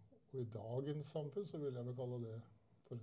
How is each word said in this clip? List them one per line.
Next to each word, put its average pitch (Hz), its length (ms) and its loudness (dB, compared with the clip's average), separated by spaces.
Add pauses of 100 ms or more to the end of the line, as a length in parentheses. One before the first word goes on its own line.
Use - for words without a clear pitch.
(280)
og 131 160 -2
i 117 100 0
dagens 135 560 0
samfunn 160 400 0
så 170 140 -2
vil 139 100 4
jeg 120 160 0
vel 123 80 0
kalle 123 300 2
det 110 100 -2 (480)
for 120 180 -4